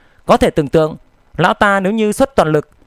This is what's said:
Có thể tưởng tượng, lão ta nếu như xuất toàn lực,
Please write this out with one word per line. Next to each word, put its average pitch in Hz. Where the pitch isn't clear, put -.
Có 220
thể 226
tưởng 151
tượng, 156
lão 185
ta 202
nếu 190
như 214
xuất -
toàn 160
lực, 151